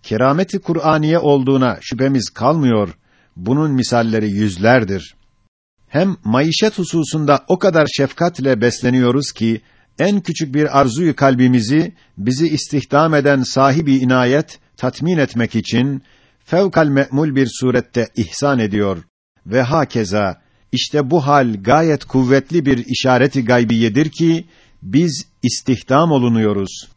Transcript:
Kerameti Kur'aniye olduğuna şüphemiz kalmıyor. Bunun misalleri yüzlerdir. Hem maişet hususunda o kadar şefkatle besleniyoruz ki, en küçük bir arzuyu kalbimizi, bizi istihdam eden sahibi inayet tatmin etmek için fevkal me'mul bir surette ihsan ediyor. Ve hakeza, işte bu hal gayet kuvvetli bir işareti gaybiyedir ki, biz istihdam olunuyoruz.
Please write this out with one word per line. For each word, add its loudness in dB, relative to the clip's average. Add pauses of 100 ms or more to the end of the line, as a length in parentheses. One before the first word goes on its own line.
Kerameti 0
Kur'aniye 0
olduğuna 2
şüphemiz -2
kalmıyor. 0 (460)
Bunun 0
misalleri 0
yüzlerdir. 0 (760)
Hem -2
maişet -2
hususunda -2
o 0
kadar 2 (100)
şefkatle -2
besleniyoruz 0
ki, -4 (380)
en 0
küçük -6
bir 2
arzuyu 0
kalbimizi, 2 (240)
bizi -2
istihdam 0
eden 2
sahibi 2
inayet 0 (180)
tatmin -2
etmek -2
için -2 (420)
fevkal 2
me'mul 0
bir 2
surette -2
ihsan -2
ediyor. 0 (480)
Ve 0
hakeza, -2 (300)
işte -2
bu 0
hal 2 (100)
gayet 0
kuvvetli 0
bir 0
işareti 0
gaybiyedir 2
ki, 0 (360)
biz 0 (180)
istihdam 0
olunuyoruz. 0